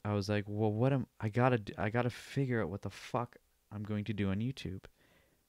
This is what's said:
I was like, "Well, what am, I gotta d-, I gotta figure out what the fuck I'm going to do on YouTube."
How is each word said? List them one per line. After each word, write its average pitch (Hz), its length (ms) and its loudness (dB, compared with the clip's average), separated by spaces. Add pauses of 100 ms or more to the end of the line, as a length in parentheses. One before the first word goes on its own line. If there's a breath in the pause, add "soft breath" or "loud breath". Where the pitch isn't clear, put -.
I 104 100 2
was 101 140 2
like, 104 180 2
"Well, 104 260 2
what 123 200 4
am, 131 140 2 (140)
I 110 80 0
gotta 123 300 4
d-, 101 180 -6
I 104 140 0
gotta 120 200 2
figure 123 520 -2
out 82 80 -2
what 98 120 -6
the 98 80 -6
fuck - 460 -6 (340)
I'm 107 120 -6
going 104 220 -2
to 107 100 -4
do 98 160 2
on 95 80 0
YouTube." 107 480 -6 (640 soft breath)